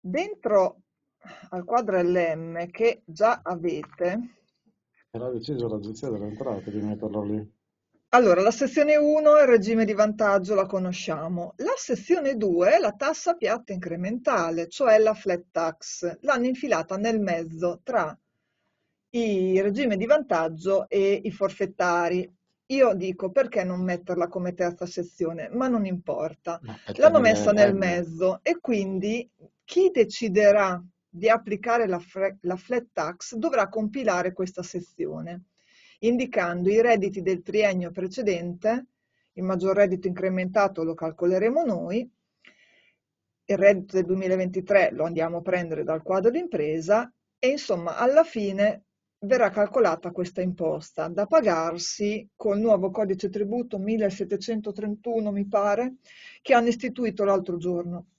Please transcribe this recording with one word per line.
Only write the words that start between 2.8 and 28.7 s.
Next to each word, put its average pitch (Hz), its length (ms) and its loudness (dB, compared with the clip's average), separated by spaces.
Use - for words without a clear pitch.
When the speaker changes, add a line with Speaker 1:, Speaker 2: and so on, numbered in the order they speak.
Speaker 1:
già 214 380 0
avete 175 920 -6
Speaker 2:
Era 123 200 -8
deciso 120 380 -4
l'Agenzia 107 420 -8
delle 107 160 -6
Entrate 107 440 -8
di 104 100 -6
metterlo 104 420 -6
lì. 107 340 -6
Speaker 1:
Allora, 208 300 6
la 202 100 4
sezione 294 460 2
uno, 302 420 6
il 285 80 8
regime 226 380 4
di 208 80 -2
vantaggio, 208 600 2
la 196 120 2
conosciamo. 175 920 -6
La 427 200 -2
sezione 277 600 -2
due 196 400 4
è - 20 6
la 233 140 2
tassa 311 420 -2
piatta 240 380 -4
incrementale, 180 960 -4
cioè 220 300 4
la 214 140 4
flat 180 380 -4
tax. 165 680 -6
L'hanno 254 260 0
infilata 220 500 -2
nel 220 240 0
mezzo 170 640 -4
tra 190 360 -2
il 190 520 0
regime 208 340 0
di 196 100 -4
vantaggio 185 840 0
e 196 340 2
i 220 80 -6
forfettari. 180 1000 -2
Io 262 240 4
dico, 185 360 -6
perché 240 340 0
non 180 180 -4
metterla 180 460 -4
come 180 240 -6
terza 175 320 -4
sezione? 170 640 -6
Ma 254 200 -4
non 220 180 0
importa. 170 760 -6
Speaker 2:
Ma 110 220 -16
perché - 160 -6
Speaker 1:
L'hanno 311 200 8
Speaker 2:
viene 220 180 6
Speaker 1:
messa 208 140 4
nel 202 220 6
Speaker 2:
M? 196 40 -2
Speaker 1:
mezzo 175 640 -2
e 339 180 0
quindi 202 680 -4